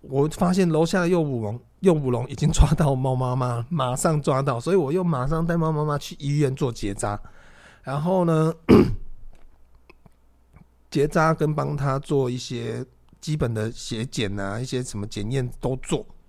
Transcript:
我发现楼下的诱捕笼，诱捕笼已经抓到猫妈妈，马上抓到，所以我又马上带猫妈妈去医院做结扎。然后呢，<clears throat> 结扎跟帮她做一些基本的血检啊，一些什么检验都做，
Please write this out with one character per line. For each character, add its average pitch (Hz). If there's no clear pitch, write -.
我 139
发 180
现 185
楼 160
下 180
的 170
诱 175
捕 131
笼， 107
诱 185
捕 139
笼 120
已 -
经 147
抓 147
到 147
猫 131
妈 127
妈， 123
马 131
上 151
抓 135
到， 131
所 156
以 196
我 147
又 180
马 143
上 160
带 170
猫 160
妈 151
妈 147
去 -
医 143
院 139
做 131
结 104
扎。 104
然 143
后 180
呢， 160
<clears throat> -
结 147
扎 160
跟 151
帮 147
她 139
做 139
一 123
些 120
基 156
本 120
的 110
血 117
检 101
啊， 101
一 127
些 127
什 117
么 104
检 104
验 131
都 131
做， 127